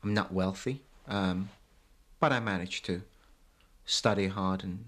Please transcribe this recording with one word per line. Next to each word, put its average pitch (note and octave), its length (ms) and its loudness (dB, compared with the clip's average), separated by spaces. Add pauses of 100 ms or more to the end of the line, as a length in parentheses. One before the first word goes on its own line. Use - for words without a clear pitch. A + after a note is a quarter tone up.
I'm G#2 120 0
not G#2 180 0
wealthy, F#2+ 500 -2 (260)
um, F#2+ 420 0 (680)
but D3+ 120 6
I B2 80 2
managed F#2+ 460 -2
to F#2 160 -2 (840)
study G2+ 440 2
hard F#2+ 360 0
and F#2+ 240 -8